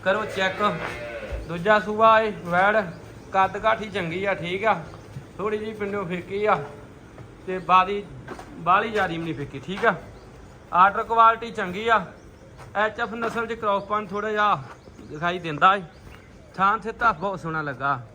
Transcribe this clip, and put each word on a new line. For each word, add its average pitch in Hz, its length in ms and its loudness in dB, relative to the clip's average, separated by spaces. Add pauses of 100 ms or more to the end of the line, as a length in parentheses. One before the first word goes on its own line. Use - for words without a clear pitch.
ਕਰੋ 202 220 0
ਚੈੱਕ। 190 480 0 (720)
ਦੂਜਾ 175 320 4
ਸੂਆ 220 400 6
ਏ, 220 120 0 (140)
ਵੈੜ 196 380 4 (480)
ਕੱਦ 190 260 2
ਕਾਠੀ 214 320 0
ਚੰਗੀ 185 360 -4
ਆ, 196 80 0
ਠੀਕ 185 320 -4
ਆ। 180 180 2 (540)
ਥੋੜ੍ਹੀ 214 200 -4
ਜਿਹੀ 214 160 -6
ਪਿੰਡੋਂ 202 320 -4
ਫੇਕੀ 180 400 -6
ਆ 175 180 2 (840)
ਤੇ 185 120 -4
ਬਾਦੀ, 185 440 4 (480)
ਬਾਹਲੀ 185 380 2
ਜ਼ਿਆਦੀ 185 280 0
ਵੀ 165 60 -6
ਨਹੀਂ 160 120 -4
ਫੇਕੀ, 135 240 -8
ਠੀਕ 196 260 -4
ਆ। 196 100 4 (760)
ਆਰਡਰ 196 300 6
ਕੁਆਲਿਟੀ 226 480 4
ਚੰਗੀ 196 360 -4
ਆ। 214 180 4 (720)
ਐਚ 214 240 0
ਐਫ 220 140 -4
ਨਸਲ 226 340 -4
'ਚ 226 60 -6
ਕ੍ਰੋਸ 202 300 -2
ਪਨ 208 240 -4
ਥੋੜ੍ਹਾ 208 240 -4
ਜਿਹਾ 208 320 2 (380)
ਦਿਖਾਈ 165 380 -4
ਦਿੰਦਾ 165 360 4
ਏ। 202 60 -4 (760)
ਥਾਂ 202 220 2
ਥਿੱਤਾ 226 340 0
ਬਹੁਤ 185 280 -4
ਸੋਹਣਾ 160 220 -4
ਲੱਗਾ 135 400 -2 (140)